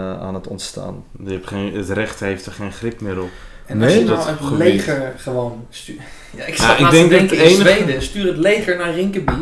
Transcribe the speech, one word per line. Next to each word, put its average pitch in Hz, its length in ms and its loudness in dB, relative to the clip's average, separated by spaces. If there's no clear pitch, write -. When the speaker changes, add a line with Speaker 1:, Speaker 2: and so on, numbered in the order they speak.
Speaker 1:
aan 95 140 -8
het 92 120 -10
ontstaan. 95 580 -12
Speaker 2:
Je 98 80 -8
hebt 92 140 -8
geen, 101 300 -6
het 95 140 -6
recht 107 300 -4
heeft 98 260 -6
er 104 60 -12
geen 98 200 -10
grip 117 280 -8
meer 95 220 -6
op. 90 80 -8
Speaker 3:
En 107 160 -2
als 135 100 4
Speaker 1:
Nee. 214 60 4
Speaker 3:
je 233 60 4
nou - 120 2
Speaker 2:
Dat 151 120 -4
Speaker 3:
het 156 120 -6
Speaker 2:
gebied. 143 180 -2
Speaker 3:
leger 143 580 0
gewoon 120 540 -6
stu-, - 220 -16
<laughs> - 200 -18
ja, - 60 -12
ik - 120 -10
Speaker 2:
Ja, - 80 -2
Speaker 3:
zat 113 100 4
Speaker 2:
ik 113 60 2
Speaker 3:
laatst 143 180 6
Speaker 2:
denk 170 120 8
Speaker 3:
te 180 80 8
Speaker 2:
dat 190 100 4
Speaker 3:
denken, 156 100 0
Speaker 2:
het 160 80 8
Speaker 3:
in 175 60 10
Speaker 2:
enige 196 160 6
Speaker 3:
Zweden, 131 200 -2
stuur 202 240 -4
het 160 100 0
leger 190 400 2
naar 170 180 -4
Rinkeby 180 480 -2